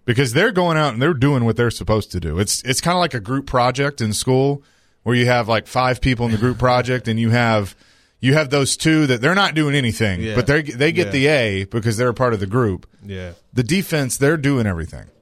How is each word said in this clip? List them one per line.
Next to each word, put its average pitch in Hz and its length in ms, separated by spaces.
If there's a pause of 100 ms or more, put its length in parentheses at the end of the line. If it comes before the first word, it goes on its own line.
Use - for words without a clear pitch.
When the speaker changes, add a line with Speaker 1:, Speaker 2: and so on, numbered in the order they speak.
Speaker 1:
because 123 280
they're 196 200
going 175 240
out 151 160
and 117 80
they're 165 120
doing 135 320
what 113 120
they're 120 140
supposed 104 420
to 92 60
do. 80 200
It's, - 240
it's 127 180
kinda 175 160
like 175 160
a 123 60
group 131 260
project 127 560
in 107 120
school 135 500 (400)
where 120 120
you 120 120
have, 120 200
like, 110 200
five 127 340
people 120 240
in 117 60
the 110 60
group 120 200
project, 123 500
and 113 120
you 117 120
have, 113 440 (460)
you 131 120
have 151 160
those 139 280
two 156 300
that 123 140
they're 160 140
not 190 200
doing 151 200
anything, 107 460
Speaker 2:
Yeah. 110 140
Speaker 1:
but 123 120
they, 147 140
they 147 300
get 165 160
Speaker 2:
Yeah. - 40
Speaker 1:
the 135 160
A 113 380
because 110 320
they're 123 120
a 117 40
part 123 200
of 104 80
the 98 60
group. 104 380 (180)
Speaker 2:
Yeah. 92 280 (220)
Speaker 1:
The 123 100
defense, 147 540
they're 143 200
doing 135 300
everything. 80 400 (140)